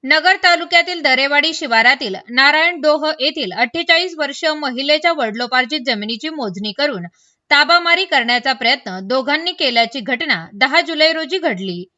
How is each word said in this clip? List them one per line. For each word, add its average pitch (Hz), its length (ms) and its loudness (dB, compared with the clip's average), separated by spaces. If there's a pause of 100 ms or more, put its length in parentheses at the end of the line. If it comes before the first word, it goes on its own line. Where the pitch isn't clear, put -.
नगर 311 400 4
तालुक्यातील 339 580 2
दरेवाडी 285 520 2
शिवारातील 240 600 2 (140)
नारायण 294 520 2
डोह 302 380 2
येथील 262 380 -2
अठ्ठेचाळीस 330 600 0
वर्षीय 294 360 -2
महिलेच्या 302 580 0
वडिलोपार्जित 247 760 -2
जमिनीची 226 440 -4
मोजणी 208 420 -6
करून 254 320 -4 (480)
ताबामारी 339 540 2
करण्याचा 254 480 0
प्रयत्न 233 500 -2
दोघांनी 285 480 -2
केल्याची 240 480 0
घटना 233 540 -4
दहा 269 280 2
जुलै 311 300 2
रोजी 320 260 -4
घडली. 190 500 -4 (100)